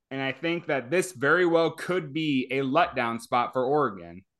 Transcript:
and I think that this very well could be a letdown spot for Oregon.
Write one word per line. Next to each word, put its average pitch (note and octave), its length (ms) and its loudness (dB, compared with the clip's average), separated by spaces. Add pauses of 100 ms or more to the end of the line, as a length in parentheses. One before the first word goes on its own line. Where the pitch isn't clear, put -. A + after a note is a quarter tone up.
(100)
and C3+ 100 -6
I C3+ 120 -2
think E3 340 -4
that C3 240 -2
this F3+ 220 0
very D3+ 340 4
well E3 240 4
could D#3+ 420 -4
be D3 380 0
a C3+ 100 0
letdown C3 580 0
spot A#2+ 360 -2
for C3 100 2
Oregon. G2 580 -2 (180)